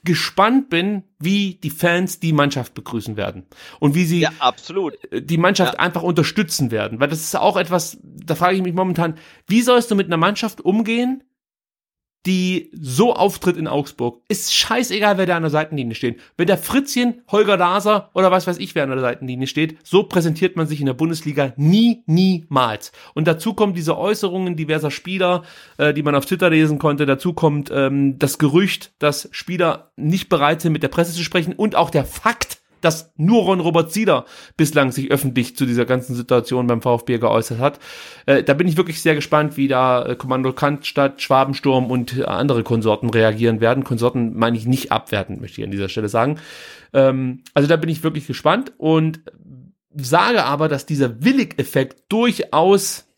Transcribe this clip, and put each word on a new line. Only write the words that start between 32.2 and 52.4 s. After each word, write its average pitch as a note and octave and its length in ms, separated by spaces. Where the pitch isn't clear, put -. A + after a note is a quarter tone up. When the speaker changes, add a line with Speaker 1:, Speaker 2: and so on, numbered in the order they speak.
Speaker 1:
dass D#3+ 360
nur G3 260
Ron F3+ 180
Robert E3 320
Zieler G3+ 320
bislang D3+ 360
sich C3+ 180
öffentlich C3 460
zu C3+ 100
dieser A#2+ 180
ganzen B2+ 300
Situation A#2+ 520
beim A#2 160
V B2 140
F A#2 80
B A#2+ 140
geäußert A2+ 400
hat. C#3+ 200
Äh, C#3 160
da C#3 120
bin F3+ 140
ich D#3 80
wirklich E3+ 260
sehr D#3+ 120
gespannt, D3+ 420
wie C#3 120
da, B2+ 360
äh, B2 120
Kommando C3 360
Cannstatt, C#3+ 680
Schwabensturm C3+ 720
und, B2 280
äh, - 60
andere A#2 380
Konsorten A2+ 480
reagieren A2 500
werden. B2+ 240
Konsorten A#2 520
meine A#2 200
ich A2 100
nicht C3 260
abwertend, G2+ 480
möchte - 200
ich A2 40
an G2+ 60
dieser G2 180
Stelle G#2+ 200
sagen. B2 300
Ähm, C3 500
also D3 140
da E3 80
bin D#3+ 140
ich D#3 120
wirklich D#3 240
gespannt F3 520
und D#3+ 440
sage E3+ 500
aber, C#3+ 240
dass C#3+ 180
dieser C3+ 380
Willig-Effekt F#3 840
durchaus G3+ 1080